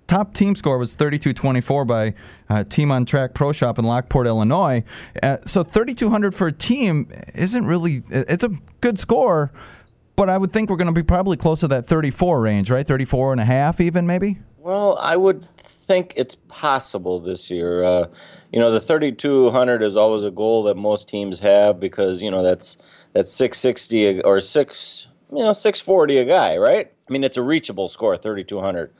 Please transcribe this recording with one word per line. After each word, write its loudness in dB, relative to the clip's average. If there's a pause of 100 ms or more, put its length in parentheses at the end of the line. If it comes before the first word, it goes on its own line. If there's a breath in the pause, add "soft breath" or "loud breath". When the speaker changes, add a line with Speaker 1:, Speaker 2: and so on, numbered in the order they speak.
Speaker 1:
top 0
team 2
score -2
was -6
thirty-two -2
twenty-four -2
by, 0 (360 loud breath)
uh, 0
Team 0
on 0
Track -2
Pro 0
Shop -2
in 0
Lockport, 0
Illinois. 2 (360 loud breath)
Uh, 0
so 0
thirty-two 0
hundred 0
for 0
a -2
team 0 (240)
isn't -2
really, -2
it's -2
a 0 (280)
good 0
score, 0 (640 loud breath)
but 2
I 2
would -2
think 0
we're -2
gonna 0
be 2
probably 0
close 0
to 0
that 0
thirty-four 0
range, 2
right? 0
Thirty-four 0
and -2
a 0
half 2
even, 0
maybe? -2 (180)
Speaker 2:
Well, -2
I 0
would 0 (180)
think -2
it's -6 (100)
possible -4
this -10
year. -2
Uh, 2 (460 loud breath)
you 0
know, 4
the 2
thirty-two 2
hundred 2
is 0
always 2
a -4
goal 0
that 0
most -4
teams -8
have 4
because, -2
you -6
know, -2
that's, -2 (360 soft breath)
that's 0
six -2
sixty 0
or 4
six, -4 (240)
you -6
know, 2
six -2
forty 4
a 2
guy, 2
right? 2 (180)
I -6
mean, -2
it's -2
a -2
reachable -2
score, -2
thirty-two -8
hundred. -4